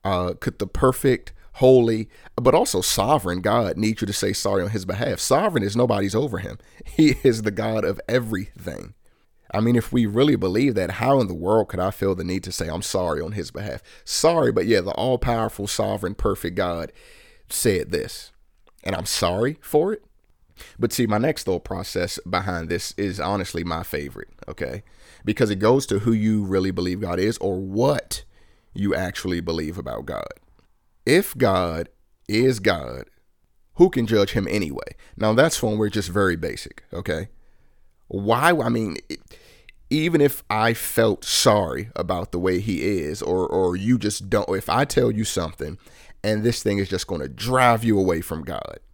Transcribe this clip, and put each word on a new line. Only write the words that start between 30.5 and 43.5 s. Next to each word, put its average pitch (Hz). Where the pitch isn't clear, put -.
If 151
God 87
is 120
God, 73
who -
can 117
judge 101
him 101
anyway? 85
Now, 107
that's 143
when 107
we're 107
just 95
very 92
basic, -
okay? 82
Why, 113
I 127
mean, 110
it, -
even 156
if 143
I 113
felt 110
sorry 101
about 90
the 87
way 90
he 98
is, 80
or, 90
or 90